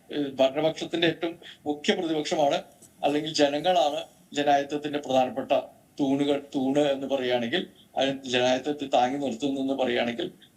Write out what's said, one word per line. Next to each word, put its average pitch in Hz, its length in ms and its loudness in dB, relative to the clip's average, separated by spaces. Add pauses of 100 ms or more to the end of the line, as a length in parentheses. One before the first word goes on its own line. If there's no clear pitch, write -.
(140)
ഏഹ്, 143 200 -2
ഭരണപക്ഷത്തിന്റെ 156 720 0
ഏറ്റവും 165 320 -2 (280)
മുഖ്യ 151 280 0
പ്രതിപക്ഷമാണ്, 160 680 0 (420)
അല്ലെങ്കിൽ 151 300 0
ജനങ്ങളാണ് 151 680 2 (300)
ജനാധിപത്യത്തിന്റെ 143 640 0
പ്രധാനപ്പെട്ട 131 540 0 (480)
തൂണുകൾ, 139 420 0 (120)
തൂണ് 139 240 0
എന്ന് 139 280 2
പറയുകയാണെങ്കിൽ, 123 600 -2 (300)
അത് 135 280 0
ജനാധിപത്യത്തെ 131 720 0
താങ്ങി 127 220 2
നിർത്തുന്നു 135 420 -4
എന്ന് 135 140 -2
പറയുകയാണെങ്കിൽ, 120 560 -2 (260)